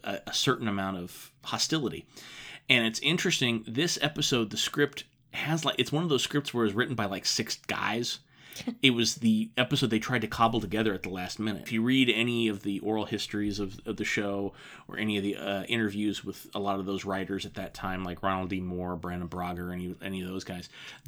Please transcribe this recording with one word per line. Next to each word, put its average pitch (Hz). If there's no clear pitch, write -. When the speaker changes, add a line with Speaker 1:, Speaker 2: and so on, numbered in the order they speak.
Speaker 1:
a, 98
a -
certain 123
amount 95
of -
hostility. 120
And 120
it's 110
interesting, 139
this 147
episode, 135
the 110
script -
has, 156
like, 139
it's -
one 156
of 175
those 131
scripts -
where 117
it's 98
written 123
by, 107
like, 95
six -
guys. 107
Speaker 2:
<laughs> -
Speaker 1:
It 131
was 117
the 110
episode 123
they 110
tried 120
to 107
cobble 113
together 104
at 92
the 92
last 92
minute. 104
If -
you 113
read 127
any 117
of 101
the 101
oral 107
histories 104
of, 101
of 107
the 107
show 101
or -
any 107
of 98
the, 101
uh, 98
interviews 104
with -
a 101
lot 98
of 92
those 98
writers 95
at -
that 95
time, 92
like 90
Ronald 95
D. 98
Moore, 90
Brandon 87
Braga, 87
any, 90
any 95
of 92
those 92
guys, 90